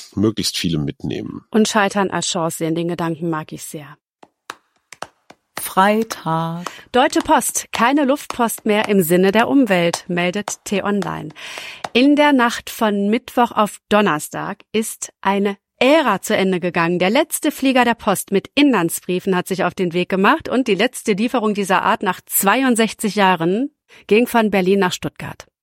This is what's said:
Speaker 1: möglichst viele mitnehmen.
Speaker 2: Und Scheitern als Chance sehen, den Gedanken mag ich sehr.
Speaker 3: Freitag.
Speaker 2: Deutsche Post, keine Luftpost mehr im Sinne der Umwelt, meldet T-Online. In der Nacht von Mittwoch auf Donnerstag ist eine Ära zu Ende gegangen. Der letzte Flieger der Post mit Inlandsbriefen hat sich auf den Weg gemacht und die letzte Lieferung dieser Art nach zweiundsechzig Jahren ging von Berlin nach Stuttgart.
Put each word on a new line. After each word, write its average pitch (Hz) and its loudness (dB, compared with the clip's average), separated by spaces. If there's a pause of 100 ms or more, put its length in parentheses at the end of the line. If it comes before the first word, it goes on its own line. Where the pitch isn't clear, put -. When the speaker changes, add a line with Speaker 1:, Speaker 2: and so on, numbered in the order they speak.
(160)
Speaker 1:
möglichst 101 -2
viele 82 -2
mitnehmen. - -8
Speaker 2:
Und 220 2
Scheitern 196 0
als - -6
Chance 165 -4
sehen, 160 -2
den 170 -4
Gedanken 165 -4
mag 156 -6
ich 151 -14
sehr. 143 -16 (1600)
Speaker 3:
Freitag. 175 -2 (260)
Speaker 2:
Deutsche 294 2
Post, - 0
keine 269 2
Luftpost 247 -2
mehr 214 2
im 196 4
Sinne 180 2
der 220 2
Umwelt, 196 2
meldet 175 -4
T-Online. 175 -4 (640)
In 277 4
der 294 4
Nacht 240 0
von 202 0
Mittwoch 240 0
auf - -2 (100)
Donnerstag 165 -2
ist - -6 (100)
eine 202 0 (200)
Ära 254 2
zu 220 -2
Ende 185 0
gegangen. 175 0
Der 180 2
letzte 294 0
Flieger 254 2
der 233 2
Post - -4
mit 196 0
Inlandsbriefen 190 0
hat 180 -2
sich 180 -2
auf 175 -2
den 175 -2
Weg 175 -2
gemacht 208 2
und 254 -2
die 202 2
letzte 214 0
Lieferung 214 0
dieser 185 0
Art 208 0
nach 185 -4
zweiundsechzig 226 0
Jahren 190 2 (360)
ging 226 4
von 220 0
Berlin 190 2
nach 180 0
Stuttgart. - -12 (180)